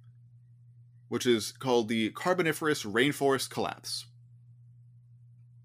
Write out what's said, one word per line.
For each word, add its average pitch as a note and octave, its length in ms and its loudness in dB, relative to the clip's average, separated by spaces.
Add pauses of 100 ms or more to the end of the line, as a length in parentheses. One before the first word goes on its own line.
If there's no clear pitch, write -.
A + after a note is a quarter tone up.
(1080)
which A#2 180 -4
is A2+ 280 2
called A#2+ 340 2
the A2+ 240 0
Carboniferous E3 720 0
Rainforest C3 640 0
Collapse. - 560 -6 (1600)